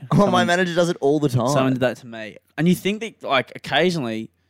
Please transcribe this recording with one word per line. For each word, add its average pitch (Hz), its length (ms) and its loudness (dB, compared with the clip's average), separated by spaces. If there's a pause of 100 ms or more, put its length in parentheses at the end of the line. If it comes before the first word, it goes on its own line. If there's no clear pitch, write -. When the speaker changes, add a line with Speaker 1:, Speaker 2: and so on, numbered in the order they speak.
Speaker 1:
<laughs> 127 80 -8
Oh, 151 60 2
my 202 60 6
Speaker 2:
Someone, 180 240 2
Speaker 1:
manager 175 260 0
does 170 160 2
it 175 120 -4
all 143 180 2
the 143 100 0
time. 123 200 0
Speaker 2:
someone 131 240 2
did 127 80 -4
that 123 160 0
to 127 100 -20
me. 110 300 -14 (200)
And 156 100 2
you 180 60 6
think 202 280 -4
that, 214 200 -10
like, 127 340 0
occasionally, 135 760 -2 (180)